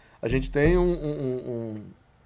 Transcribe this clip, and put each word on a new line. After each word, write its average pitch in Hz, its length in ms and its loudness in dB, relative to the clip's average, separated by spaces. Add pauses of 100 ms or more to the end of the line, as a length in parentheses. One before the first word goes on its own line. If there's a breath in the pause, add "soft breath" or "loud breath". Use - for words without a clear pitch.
(220 soft breath)
A 117 60 -2
gente 131 240 0
tem 156 260 4
um, 180 60 4
um, 156 280 0
um, 127 380 -4
um 113 340 -6 (420)